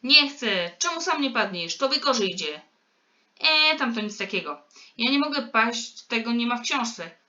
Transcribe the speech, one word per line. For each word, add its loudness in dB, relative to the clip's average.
„Nie 6
chcę! -2
Czemu -2
sam 0
nie 0
padniesz? -4
Tobie 0
gorzej 0
idzie!” -8
„E, 4
tam 0
to -2
nic -6
takiego. -4
Ja 0
nie 4
mogę 0
paść, -2
tego -2
nie 0
ma 0
w -8
książce. -4